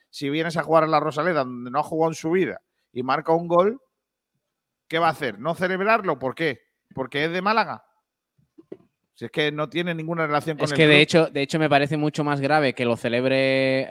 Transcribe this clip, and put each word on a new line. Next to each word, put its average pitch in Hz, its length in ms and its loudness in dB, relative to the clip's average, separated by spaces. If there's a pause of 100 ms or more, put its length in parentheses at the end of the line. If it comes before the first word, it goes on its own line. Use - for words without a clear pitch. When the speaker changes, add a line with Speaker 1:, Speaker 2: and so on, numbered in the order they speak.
(100)
Speaker 1:
Si - 180 -8
vienes 160 280 -2
a 165 60 0
jugar 156 220 4
a - 40 2
la 156 120 4
Rosaleda, 151 440 0
donde 123 260 -10
no 131 100 -4
ha - 40 2
jugado 160 260 -2
en 160 60 -6
su 160 140 -6
vida, 160 300 0 (320)
y 123 100 -6
marca 147 300 0
un 170 160 0
gol, 190 320 2 (1080)
¿qué 160 100 -2
va 170 80 4
a 160 60 4
hacer? 120 260 -4
¿No 156 160 -4
celebrarlo? 185 640 0
¿Por 127 160 -4
qué? 151 260 -2 (340)
¿Porque 131 300 -4
es 165 80 -2
de 180 80 -4
Málaga? 190 440 -2 (1300)
Si 117 120 -12
es - 40 -12
que 151 220 0
no 151 160 -4
tiene 170 260 -4
ninguna 160 320 -4
relación 147 300 -2
con 139 80 -4
Speaker 2:
Es 147 80 -2
Speaker 1:
el 139 60 -2
Speaker 2:
que, 156 80 6
de 151 80 8
Speaker 1:
club. 147 80 8
Speaker 2:
hecho, 160 240 4
de 139 160 -4
hecho, 147 160 -2
me 156 100 2
parece 143 300 2
mucho 151 260 -2
más 143 160 -2
grave 139 340 2
que 123 120 -2
lo 117 100 0
celebre, 131 960 0